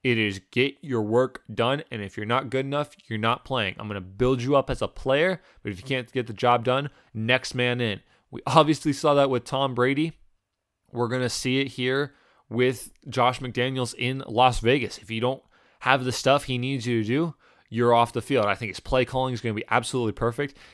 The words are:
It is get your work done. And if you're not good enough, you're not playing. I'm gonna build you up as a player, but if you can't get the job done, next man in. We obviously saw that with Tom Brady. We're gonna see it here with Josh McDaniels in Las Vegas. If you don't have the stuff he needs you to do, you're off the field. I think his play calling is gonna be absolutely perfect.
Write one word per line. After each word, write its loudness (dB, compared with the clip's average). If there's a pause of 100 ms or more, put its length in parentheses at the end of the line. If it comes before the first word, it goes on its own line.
It 2
is 0
get 0
your -2
work 0
done. 0
And -8
if -12
you're -6
not 0
good -2
enough, -4 (120)
you're -4
not 0
playing. -2
I'm -8
gonna -6
build 0
you 0
up 4
as -4
a -2
player, 0 (220)
but -6
if -10
you -16
can't -6
get -2
the -10
job 4
done, 0 (240)
next 0
man 0
in. -2 (280)
We -8
obviously 4
saw 2
that 4
with -2
Tom -4
Brady. 0 (760)
We're -4
gonna -2
see -2
it -2
here -4 (340)
with 0 (160)
Josh 0
McDaniels -4
in -4
Las 4
Vegas. 2
If -16
you -4
don't -2 (380)
have 2
the -2
stuff 2
he -4
needs -4
you 0
to -4
do, 0 (340)
you're 2
off 4
the -4
field. 2
I 2
think -8
his -12
play 0
calling -2
is -8
gonna -2
be -4
absolutely 0
perfect. -4 (180)